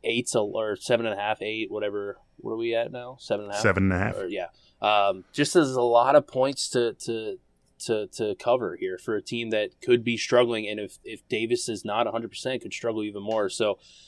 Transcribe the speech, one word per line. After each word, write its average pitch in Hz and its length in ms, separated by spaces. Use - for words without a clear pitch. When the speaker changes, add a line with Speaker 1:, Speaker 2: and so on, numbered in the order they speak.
Speaker 1:
eight's 117 300
a, 117 60
or 107 380
seven 117 280
and 107 80
a 101 80
half, 107 200
eight, 107 280
whatever. 101 480
What 113 160
are 113 40
we 117 160
at 117 180
now? 123 280
Seven 104 260
and 101 60
a 101 40
half? 104 60
Speaker 2:
Seven 98 220
and 95 100
a 90 40
half. 101 200
Speaker 1:
Or, 95 100
yeah. 90 200
Um, 101 520
just 147 220
as 147 200
a 123 60
lot 120 340
of 117 100
points 131 440
to, 120 240
to, 110 440
to, 107 220
to 104 280
cover 120 400
here 92 220
for 110 180
a 101 60
team 117 300
that 107 300
could 120 220
be 117 140
struggling, 117 500
and 107 120
if, 101 240
if 110 260
Davis 113 400
is 107 160
not 107 220
a 101 40
hundred 113 180
percent, 131 340
could 98 100
struggle 110 300
even 101 180
more. 107 280
So 107 280